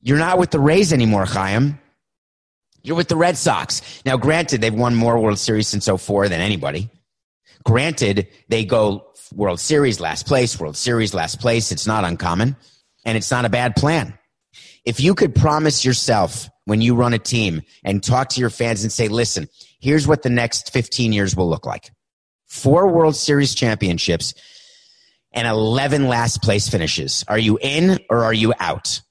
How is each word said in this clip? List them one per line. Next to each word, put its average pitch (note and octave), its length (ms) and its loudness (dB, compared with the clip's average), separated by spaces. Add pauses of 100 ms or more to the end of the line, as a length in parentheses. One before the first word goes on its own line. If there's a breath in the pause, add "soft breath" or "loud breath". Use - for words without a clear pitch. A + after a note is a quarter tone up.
You're C3+ 180 2
not F3+ 200 2
with F3+ 120 2
the D#3+ 80 0
Rays D#3+ 340 4
anymore, A2 340 2
Chaim. G2+ 520 0 (1040)
You're E3 140 -4
with D3+ 120 0
the E3+ 80 0
Red F3 200 2
Sox. - 460 -2 (220 loud breath)
Now, C3+ 120 0
granted, C#3 460 0
they've A2+ 100 0
won A#2+ 220 2
more A#2 240 4
World G#2+ 200 2
Series G#2+ 300 0
since G2+ 200 -2
oh F#2+ 100 2
four G2+ 300 0
than E2+ 120 -2
anybody. F2 480 -4 (760 soft breath)
Granted, A2+ 640 0 (200 soft breath)
they A2+ 160 0
go G#2 480 0 (220)
World F#2 260 -2
Series C#3 400 0
last D#2+ 260 -6
place, B2+ 320 0
World D2+ 180 -10
Series A2+ 360 -2
last E2 260 -4
place. A#2 320 0
It's E2+ 160 -6
not A2 180 0
uncommon, F2+ 520 -2 (480 soft breath)
and A2+ 140 -2
it's G2 120 -6
not B2 140 0
a A2+ 60 0
bad B2 260 0
plan. C#3+ 400 -2 (680 loud breath)
If A#2 160 -4
you E3+ 160 4
could D3+ 180 0
promise D3+ 500 2
yourself A2+ 640 0 (160)
when G#2+ 160 0
you A#2+ 140 4
run A#2+ 180 2
a A2+ 60 0
team G2 440 -2 (200 soft breath)
and G2 180 0
talk B2+ 280 0
to - 120 -4
your A#2+ 100 0
fans A#2 340 -4
and A2 80 -4
say, A2+ 160 -2
"Listen, G#2 400 -4 (320 soft breath)
here's C#3+ 260 2
what D3 160 2
the B2+ 80 0
next A#2+ 420 -2
fifteen A#2+ 400 -2
years G2 220 0
will F2+ 160 0
look - 160 -4
like. - 240 -10 (560)
Four E3 400 2
World E3 300 4
Series C#3+ 360 2
championships F2+ 800 -2 (1000 soft breath)
and A#2 160 -4
eleven C3 580 0
last A#2 340 0
place G2+ 280 0
finishes. D#2 580 -4
Are G#2 100 -2
you A2 240 2
in D#3+ 380 2 (100)
or A#2 140 2
are A2+ 100 2
you A2 280 2
out?" F2+ 400 -4 (100)